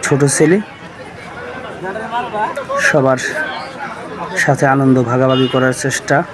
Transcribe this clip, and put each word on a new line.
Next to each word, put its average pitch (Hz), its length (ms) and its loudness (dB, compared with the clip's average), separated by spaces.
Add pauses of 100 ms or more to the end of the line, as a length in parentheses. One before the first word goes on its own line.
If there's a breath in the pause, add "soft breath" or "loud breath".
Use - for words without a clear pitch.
ছোট 139 220 2
ছেলে, 156 320 4 (2250)
সবার 131 340 4 (1160)
সাথে 143 300 2
আনন্দ 135 360 6
ভাগাভাগি 131 440 4
করার 127 360 2
চেষ্টা। 139 400 0 (100)